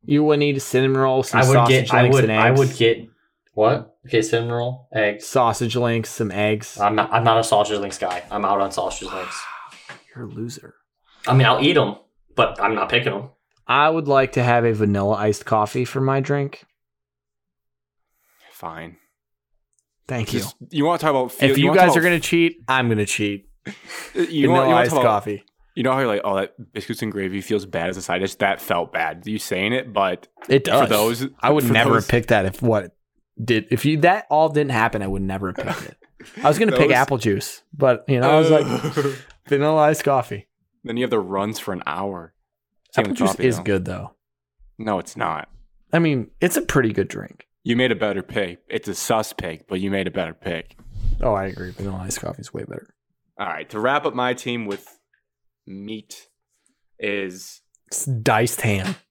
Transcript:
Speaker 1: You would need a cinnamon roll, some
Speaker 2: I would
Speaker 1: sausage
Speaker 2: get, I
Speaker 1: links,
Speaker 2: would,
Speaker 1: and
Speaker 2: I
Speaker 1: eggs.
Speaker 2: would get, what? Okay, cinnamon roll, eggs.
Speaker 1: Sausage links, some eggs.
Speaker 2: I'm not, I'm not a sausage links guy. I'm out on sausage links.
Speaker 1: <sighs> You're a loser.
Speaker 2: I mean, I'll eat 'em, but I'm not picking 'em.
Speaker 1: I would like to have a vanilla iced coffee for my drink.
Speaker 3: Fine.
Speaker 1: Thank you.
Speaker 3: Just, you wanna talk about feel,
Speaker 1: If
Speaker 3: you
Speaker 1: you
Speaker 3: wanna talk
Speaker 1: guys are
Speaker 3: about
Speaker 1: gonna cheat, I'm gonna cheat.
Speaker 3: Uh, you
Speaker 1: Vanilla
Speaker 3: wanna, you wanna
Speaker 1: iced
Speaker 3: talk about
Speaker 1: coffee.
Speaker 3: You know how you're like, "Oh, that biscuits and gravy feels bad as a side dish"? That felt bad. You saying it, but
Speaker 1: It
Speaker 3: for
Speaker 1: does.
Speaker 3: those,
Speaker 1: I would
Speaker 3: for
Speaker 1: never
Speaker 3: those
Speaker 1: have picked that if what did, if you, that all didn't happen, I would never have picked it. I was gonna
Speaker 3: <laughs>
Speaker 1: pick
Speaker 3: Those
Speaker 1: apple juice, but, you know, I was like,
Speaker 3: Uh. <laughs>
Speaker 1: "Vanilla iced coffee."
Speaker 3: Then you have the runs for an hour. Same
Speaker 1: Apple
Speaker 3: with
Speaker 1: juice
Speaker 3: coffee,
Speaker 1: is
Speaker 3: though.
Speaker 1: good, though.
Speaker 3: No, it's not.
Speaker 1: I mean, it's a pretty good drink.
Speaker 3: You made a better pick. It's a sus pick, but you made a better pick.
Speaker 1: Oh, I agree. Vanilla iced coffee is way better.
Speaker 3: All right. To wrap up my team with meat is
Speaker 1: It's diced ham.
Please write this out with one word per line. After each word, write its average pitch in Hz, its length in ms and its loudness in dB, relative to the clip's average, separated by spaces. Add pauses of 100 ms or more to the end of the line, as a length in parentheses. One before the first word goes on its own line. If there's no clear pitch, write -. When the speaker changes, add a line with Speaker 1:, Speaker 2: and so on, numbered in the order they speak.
Speaker 1:
You 147 180 2
would 151 160 4
need 147 180 2
a 135 40 -2
cinnamon 135 400 0
roll, 135 240 2
some - 160 2
Speaker 2:
I 131 80 6
would 131 60 6
Speaker 1:
sausage 123 340 4
Speaker 2:
get, - 60 2
I 117 80 6
Speaker 1:
links, 127 120 6
Speaker 2:
would, 123 100 4
Speaker 1:
and 110 80 2
Speaker 2:
I 110 180 4
Speaker 1:
eggs. 135 100 4
Speaker 2:
would 131 160 0
get, 117 320 2 (460)
what? - 420 0 (100)
Okay, 113 160 2
cinnamon 117 320 -2
roll, 120 400 -6
eggs. 104 320 -2
Speaker 1:
Sausage 117 480 0
links, 117 360 -2
some 110 200 -4
eggs. 107 480 -2
Speaker 2:
I'm 104 160 2
not, 104 180 0
I'm 117 120 2
not 113 140 4
a 113 60 0
sausage 104 360 2
links 98 180 -8
guy. 90 320 -6
I'm 101 140 -4
out 98 160 0
on 98 100 -2
sausage 92 420 -6
links. 92 240 -10 (380)
Speaker 1:
<sighs> - 400 -20
You're 123 120 -14
a - 20 -14
loser. - 480 -14 (500)
Speaker 2:
I 131 80 2
mean, 131 120 6
I'll 123 140 6
eat 151 160 4
'em, 107 200 2 (400)
but - 260 2
I'm 104 140 2
not 98 120 -2
picking 120 240 0
'em. 107 180 -10 (360)
Speaker 1:
I 143 240 4
would 160 160 -2
like 135 280 4
to 127 100 2
have 120 200 4
a 117 80 4
vanilla 101 440 2
iced 104 280 -2
coffee 110 400 0
for 135 160 -6
my 135 200 0
drink. 139 440 -4 (1900)
Speaker 3:
Fine. 82 460 -14 (1080)
Speaker 1:
Thank 120 240 -6
you. 123 80 -2
Speaker 3:
Just, - 160 -12 (140)
you 147 140 -2
wanna 165 140 0
talk 156 120 2
about 131 220 0
feel, 135 180 2
Speaker 1:
If 135 80 2
Speaker 3:
you 139 60 4
Speaker 1:
you 135 60 4
Speaker 3:
wanna 180 100 6
talk 180 80 8
Speaker 1:
guys 175 80 4
are 165 40 4
Speaker 3:
about 170 80 2
Speaker 1:
gonna 170 120 2
cheat, 170 380 0 (100)
I'm 131 200 2
gonna 107 180 2
cheat. 101 420 -4 (180)
Speaker 3:
Uh, - 60 -14 (420)
you 185 80 0
Speaker 1:
Vanilla 165 60 0
Speaker 3:
wanna, 151 180 2
you - 40 4 (180)
wanna - 80 4
Speaker 1:
iced 120 140 4
Speaker 3:
talk 139 100 2
about 123 100 4
Speaker 1:
coffee. 104 340 -2 (300)
Speaker 3:
You - 80 -4
know 131 100 2
how 131 60 2
you're 135 80 2
like, 104 180 0
"Oh, 98 120 0
that 98 360 -6
biscuits 107 300 -8
and 110 100 -4
gravy 98 300 -4
feels 101 240 -4
bad 87 240 -4
as 90 60 -10
a 95 60 -10
side 87 180 -2
dish"? 95 160 -4
That 98 240 0
felt 87 320 -4
bad. 82 340 -6
You 107 120 -6
saying 98 360 -4
it, 123 180 -6
but 95 360 -2 (200)
Speaker 1:
It 135 160 4
Speaker 3:
for - 60 -2
Speaker 1:
does. 127 180 4
Speaker 3:
those, 113 380 2 (140)
Speaker 1:
I 123 100 2
would 147 140 2
Speaker 3:
for 117 80 2
Speaker 1:
never 110 220 4
Speaker 3:
those 110 100 2
Speaker 1:
have - 60 -8
picked 120 180 2
that 104 180 2
if - 160 -6
what 107 340 0 (460)
did, 110 280 0
if 127 140 0
you, 151 140 2
that 175 320 2
all 156 180 4
didn't 147 220 0
happen, 113 320 0
I 98 40 -4
would 98 160 -4
never 95 300 -4
have - 40 -12
picked - 340 -8
it. - 60 -20 (460)
I 139 60 4
was 151 100 2
gonna 214 140 2
Speaker 3:
<laughs> 131 40 2
Speaker 1:
pick 127 120 4
Speaker 3:
Those - 80 4
Speaker 1:
apple 135 220 2
juice, 107 440 -4 (140)
but, 135 320 2
you 131 120 2
know, 131 100 4
I 156 80 6
was 160 120 6
like, 151 160 6
Speaker 3:
Uh. 139 460 -2 (180)
<laughs> - 180 -20
Speaker 1:
"Vanilla 151 340 2
iced 151 220 2
coffee." 127 440 -2 (360)
Speaker 3:
Then 117 120 -6
you 123 60 0
have 123 80 -2
the 117 80 2
runs 98 400 -2
for - 160 -8
an 90 100 -8
hour. 87 480 -6 (600)
Same - 100 0
Speaker 1:
Apple 104 80 -2
Speaker 3:
with - 80 -4
Speaker 1:
juice 95 140 4
Speaker 3:
coffee, - 140 0
Speaker 1:
is 120 120 4
Speaker 3:
though. 85 60 -8
Speaker 1:
good, 95 200 0
though. - 300 -10 (640)
Speaker 3:
No, 107 200 -2
it's - 180 -10
not. 80 320 -6 (440)
Speaker 1:
I 156 60 2
mean, 151 320 0 (100)
it's 180 160 0
a 349 60 0
pretty 127 300 0
good 95 160 -2
drink. - 380 -16 (180)
Speaker 3:
You 117 120 0
made 123 160 2
a 107 40 0
better 98 260 -2
pick. 90 460 -6
It's - 200 -6
a 98 60 -8
sus - 400 -2
pick, 82 340 -10
but 92 120 -4
you 98 100 -4
made 98 160 -2
a 90 40 -4
better 85 220 -6
pick. - 440 -10 (440)
Speaker 1:
Oh, 120 140 0
I 98 120 -4
agree. 90 260 -10
Vanilla 98 260 -8
iced 90 220 -8
coffee - 200 -12
is - 140 -18
way - 100 -10
better. - 240 -16 (500)
Speaker 3:
All 101 100 -6
right. 80 220 -10
To 107 100 -8
wrap 143 260 0
up 131 80 -2
my 123 200 -2
team 120 320 -8
with 101 200 -10 (800)
meat 101 640 -16 (680)
is 98 640 -8 (280)
Speaker 1:
It's - 180 -10
diced 117 540 0
ham. 101 340 -2 (160)